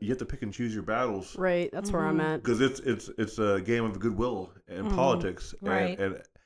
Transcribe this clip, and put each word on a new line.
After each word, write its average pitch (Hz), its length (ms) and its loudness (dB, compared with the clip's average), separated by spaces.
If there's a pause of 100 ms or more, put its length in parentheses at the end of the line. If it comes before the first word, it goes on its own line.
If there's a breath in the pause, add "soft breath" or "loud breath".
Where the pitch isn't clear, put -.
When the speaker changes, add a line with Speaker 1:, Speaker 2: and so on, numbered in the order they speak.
Speaker 1:
you 104 80 -4
have 127 100 0
to 113 60 -4
pick - 180 -4
and 104 100 -4
choose 120 200 -2
your 104 100 -4
battles. 110 520 -2
Speaker 2:
Right, 175 360 2
that's 202 200 -4
where 165 140 2
I'm 156 120 2
Speaker 3:
Mm-hmm. 156 180 2
Speaker 2:
at. 117 80 -6
Speaker 1:
'Cause 113 180 2
it's, 135 200 2
it's, 110 360 -2
it's 110 220 -2
a 101 260 4
game 117 180 2
of 101 160 -2
goodwill 104 520 0 (160)
and 95 200 -6
Speaker 3:
Mm-hmm. - 80 2
Speaker 1:
politics. 110 680 2
And, 196 80 -4
Speaker 3:
Right. 95 300 0
Speaker 1:
and 98 220 -2 (240 soft breath)